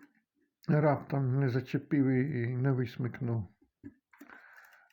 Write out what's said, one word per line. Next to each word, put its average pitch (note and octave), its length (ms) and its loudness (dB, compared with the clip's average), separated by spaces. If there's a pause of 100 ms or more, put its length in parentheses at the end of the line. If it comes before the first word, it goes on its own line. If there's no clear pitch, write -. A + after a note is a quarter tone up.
(680)
раптом C#3+ 720 2
не C#3 100 2
зачепив C3+ 560 0
і C3 420 0
не B2+ 240 0
висмикнув A#2+ 760 -4 (1500)